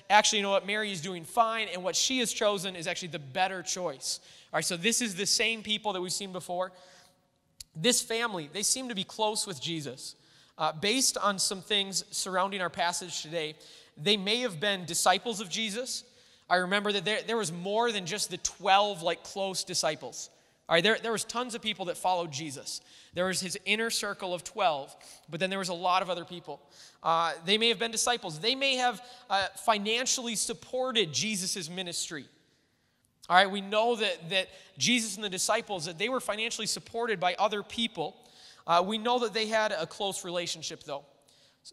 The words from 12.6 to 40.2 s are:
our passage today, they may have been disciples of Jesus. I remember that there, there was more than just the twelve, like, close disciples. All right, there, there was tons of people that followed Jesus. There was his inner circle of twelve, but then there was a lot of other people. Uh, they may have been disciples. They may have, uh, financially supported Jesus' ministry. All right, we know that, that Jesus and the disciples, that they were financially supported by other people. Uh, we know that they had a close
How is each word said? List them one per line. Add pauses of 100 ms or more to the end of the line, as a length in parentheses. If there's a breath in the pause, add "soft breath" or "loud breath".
our
passage
today, (420 loud breath)
they
may
have
been
disciples
of
Jesus. (460 soft breath)
I
remember
that
there,
there
was
more
than
just
the
twelve,
like,
close
disciples. (380 soft breath)
All
right,
there,
there
was
tons
of
people
that
followed
Jesus. (320 loud breath)
There
was
his
inner
circle
of
twelve, (340 loud breath)
but
then
there
was
a
lot
of
other
people. (400 loud breath)
Uh, (120)
they
may
have
been
disciples.
They
may
have, (280 loud breath)
uh, (180)
financially
supported
Jesus'
ministry. (1040)
All
right,
we
know
that,
that (280 loud breath)
Jesus
and
the
disciples,
that
they
were
financially
supported
by
other
people. (520 loud breath)
Uh,
we
know
that
they
had
a
close